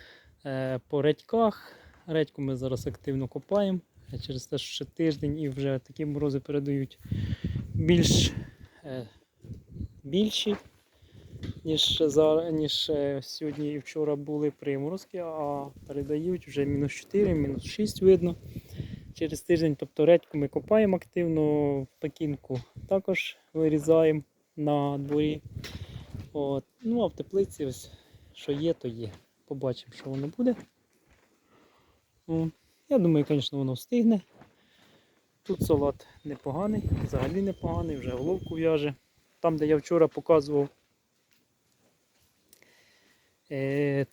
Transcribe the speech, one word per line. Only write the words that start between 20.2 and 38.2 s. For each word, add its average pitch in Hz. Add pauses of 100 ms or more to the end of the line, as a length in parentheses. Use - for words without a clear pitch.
ми 143
копаємо 202
активно, 151 (120)
пекінку 143 (280)
також 190 (160)
вирізаємо 156 (340)
на 143
дворі. 151 (880)
От. 139 (160)
Ну, 233
а 190
в 160
теплиці 190
ось, - (400)
що -
є, 160
то -
є. 113 (320)
Побачимо, 131
що -
воно 139
буде. 247 (1700)
О, 160 (400)
я 277
думаю, 160
звісно, 143
воно 131
встигне. 226 (1200)
Тут -
салат 143 (180)
непоганий, 165 (220)
взагалі 143
непоганий, 170
вже 123
головку 160